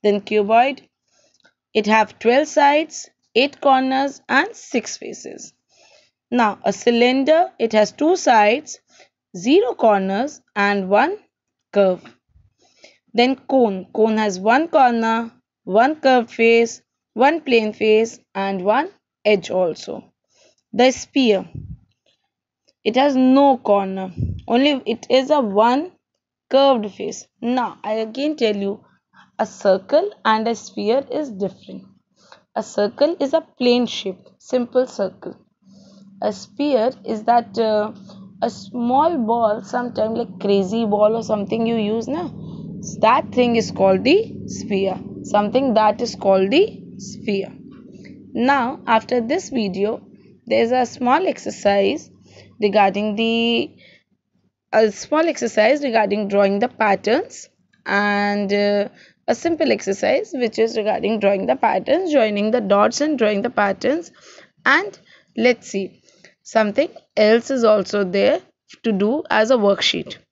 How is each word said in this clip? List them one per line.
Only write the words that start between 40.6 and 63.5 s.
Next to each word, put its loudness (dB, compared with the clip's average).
ball 2
or -6
something -4
you -2
use -2
na, -6
that 2
thing 2
is -2
called 2
the 2
sphere. -4
Something 0
that 2
is -6
called 2
the 0
sphere. -8
Now -2
after 0
this -4
video, -4
there 0
is 0
a 2
small 0
exercise -2
regarding 0
the, -2
a 2
small -2
exercise 0
regarding -2
drawing 2
the 0
patterns -2
and, -2
uh, 0
a 0
simple -2
exercise -2
which -4
is 0
regarding -2
drawing 0
the 2
patterns, 0
joining 0
the 0
dots 2
and 0
drawing 0
the -4
patterns. -2